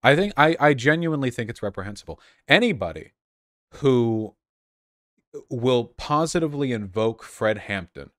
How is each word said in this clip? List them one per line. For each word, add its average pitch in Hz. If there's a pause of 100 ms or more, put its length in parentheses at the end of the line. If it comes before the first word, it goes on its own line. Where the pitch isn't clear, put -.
I 135
think, 202
I, 156
I 151
genuinely 147
think 117
it's -
reprehensible. 98 (280)
Anybody 127 (640)
who 117 (1120)
will 123
positively 147
invoke 110
Fred 107
Hampton 85